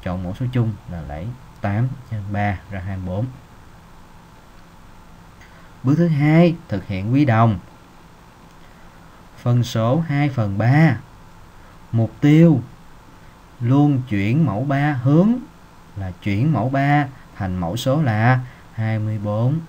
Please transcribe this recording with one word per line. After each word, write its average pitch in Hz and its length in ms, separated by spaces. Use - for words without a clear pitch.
Chọn 92 200
mẫu 90 160
số 131 120
chung 113 220
là 85 100
lấy 73 260
tám 104 260
nhân 104 200
ba 101 260
ra 98 140
hai 95 120
mươi 92 100
bốn. 98 180
Bước 135 140
thứ 170 100
hai, 160 480
thực 95 200
hiện 101 260
quy 143 120
đồng. 113 340
Phân 123 260
số 117 440
hai 143 220
phần 107 280
ba. 127 400
Mục 113 200
tiêu 151 400
luôn 135 480
chuyển 110 360
mẫu 107 180
ba 143 300
hướng 151 400
là 95 140
chuyển 110 300
mẫu 107 160
ba 143 380
thành 92 200
mẫu 87 200
số 135 240
là 123 380
hai 110 260
mươi 107 200
bốn. 110 500